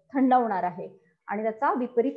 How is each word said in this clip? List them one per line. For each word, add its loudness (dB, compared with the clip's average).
थंडावणार 2
आहे -6
आणि -6
त्याचा -2
विपरीत 0